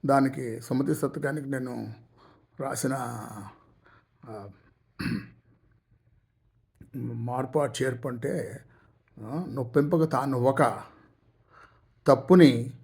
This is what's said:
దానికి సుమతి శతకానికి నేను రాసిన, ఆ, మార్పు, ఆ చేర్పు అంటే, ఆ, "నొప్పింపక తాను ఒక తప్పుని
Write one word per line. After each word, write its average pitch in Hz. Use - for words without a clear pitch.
దానికి 135
సుమతి 135
శతకానికి 143
నేను 123
రాసిన, 135
ఆ, 104
మార్పు, 123
ఆ 143
చేర్పు 131
అంటే, 127
ఆ, 135
"నొప్పింపక 147
తాను 135
ఒక 131
తప్పుని 135